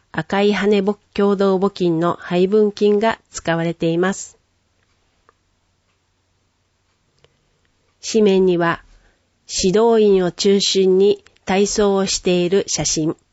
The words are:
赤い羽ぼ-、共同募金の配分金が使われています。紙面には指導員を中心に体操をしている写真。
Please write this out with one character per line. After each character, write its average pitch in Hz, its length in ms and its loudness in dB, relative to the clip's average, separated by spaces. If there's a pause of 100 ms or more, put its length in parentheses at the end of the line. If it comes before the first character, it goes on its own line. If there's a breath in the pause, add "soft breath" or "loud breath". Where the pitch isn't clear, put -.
(120)
赤 196 300 -4
い 208 100 2
羽 202 300 0
ぼ-、 202 160 -4 (160)
共 202 220 0
同 196 220 2
募 196 120 0
金 170 300 -2
の 170 140 0
配 180 340 -2
分 208 240 2
金 208 260 0
が 220 220 -2 (100)
使 - 260 -4
わ 165 60 -2
れ 165 100 -2
て 170 140 -6
い 165 120 -2
ま 185 140 0
す。 - 240 -16 (3750)
紙 - 220 -2
面 190 240 4
に 180 120 2
は 170 240 -2 (680)
指 190 300 -2
導 226 240 2
員 196 220 4
を 175 80 -4
中 202 280 0
心 190 380 2
に 202 260 2 (200)
体 196 220 0
操 202 280 0
を 196 120 -2
し - 140 -6
て 180 240 0
い 175 60 -4
る 196 160 0
写 - 180 -6
真。 156 320 -4 (160)